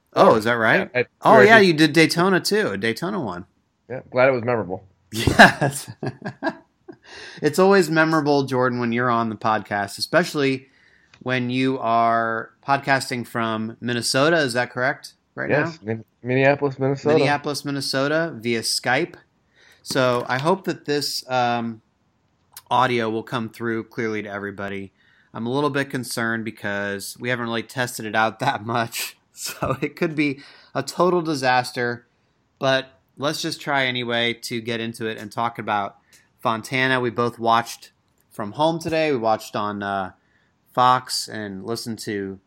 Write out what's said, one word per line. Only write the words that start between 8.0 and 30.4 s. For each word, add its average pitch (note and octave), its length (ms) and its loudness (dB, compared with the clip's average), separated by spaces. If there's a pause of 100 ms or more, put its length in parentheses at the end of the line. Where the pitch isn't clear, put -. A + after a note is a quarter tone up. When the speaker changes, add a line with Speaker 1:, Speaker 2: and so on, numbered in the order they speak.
Speaker 1:
Jordan, B2+ 380 0
when A#2+ 120 0
you're B2 180 0
on A#2 200 0
the G#2+ 60 -6
podcast, G#2 600 -2
especially C#3 720 0 (540)
when B2+ 260 -2
you C3 300 0
are A2+ 720 0 (160)
podcasting C3+ 600 0
from A2+ 540 -4
Minnesota. B2+ 580 2
Is C#3 140 0
that A#2+ 180 -2
correct C3 440 -6 (200)
right C3+ 140 -6
Speaker 2:
Yes, D#3+ 320 -2
Speaker 1:
now? G2+ 60 -14
Speaker 2:
Min-, A2+ 180 -6 (180)
Minneapolis, C3+ 560 2
Minnesota. C3+ 380 0
Speaker 1:
Minneapolis, C#3+ 480 0
Minnesota, C#3+ 720 -2
via A#2 240 -2
Skype. C3 540 -2 (680)
So B2+ 460 0
I B2 100 0
hope F3+ 260 0
that D#3+ 200 -6
this, C#3+ 460 -4
um, A#2+ 500 -2 (880)
audio B2 380 2
will A2 140 -4
come A2+ 260 -6
through A2+ 360 -6
clearly A2 380 -6
to G#2 80 -12
everybody. G2+ 600 -8 (400)
I'm A#2 140 -8
a A#2+ 60 -4
little C#3+ 180 0
bit C3+ 180 -4
concerned A#2 560 -4
because G2+ 720 -6
we B2 120 -6
haven't A#2+ 160 -4
really A#2 160 -4
tested A#2+ 420 -6
it G#2+ 100 -6
out A2 240 2
<laughs> - 20 -20
that A#2+ 260 -4
much. A#2 500 -4 (160)
So - 480 -6
it D3+ 160 -6
could E3 180 -2
be C#3+ 260 -2 (340)